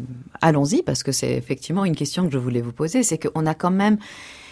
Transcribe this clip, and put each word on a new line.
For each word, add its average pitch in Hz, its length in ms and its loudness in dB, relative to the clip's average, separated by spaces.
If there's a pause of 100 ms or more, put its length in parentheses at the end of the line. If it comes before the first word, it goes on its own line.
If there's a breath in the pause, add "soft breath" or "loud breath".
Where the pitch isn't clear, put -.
(420)
allons-y, 156 420 4
parce - 200 -2
que 139 80 -4
c'est 127 220 0
effectivement 139 520 -2
une 160 100 2
question 180 300 0
que 143 80 0
je 139 60 2
voulais 123 220 0
vous 120 120 -4
poser, 165 300 0
c'est 160 160 0
qu'on 156 260 -2
a 156 80 2
quand 180 180 0
même, 208 280 4 (520 loud breath)